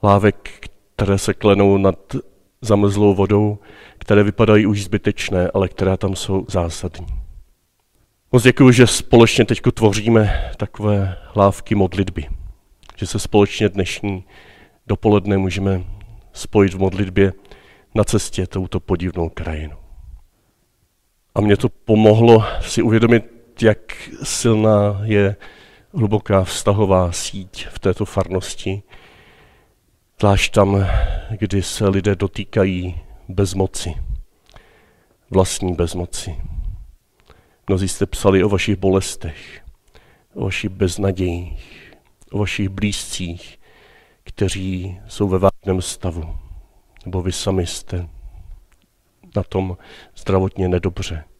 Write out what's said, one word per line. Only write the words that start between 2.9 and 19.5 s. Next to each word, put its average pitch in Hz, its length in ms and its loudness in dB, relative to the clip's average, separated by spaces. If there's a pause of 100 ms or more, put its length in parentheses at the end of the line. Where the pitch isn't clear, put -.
vodou, 104 440 0 (400)
které 104 240 2
vypadají 107 440 4
už 101 180 -2
zbytečné, 95 720 -2
ale 95 140 0
které 95 280 -2
tam 95 200 -4
jsou - 320 -4
zásadní. 87 580 -6 (1300)
Moc 123 100 4
děkuju, 127 300 6
že 120 140 8
společně - 580 4
teďko 120 280 0
tvoříme 104 840 2
takové 101 640 -2
hlávky - 520 0
modlitby. 92 540 -2 (680)
Že 98 100 -8
se - 120 -6
společně 101 500 0
dnešní 95 560 -6 (600)
dopoledne 104 520 2
můžeme 95 460 -2 (480)
spojit 98 420 2
v 95 40 -8
modlitbě 95 540 0 (640)
na 107 100 2
cestě - 420 -2
touto 92 340 -6
podivnou 90 480 -4
krajinou. 78 480 -10 (1600)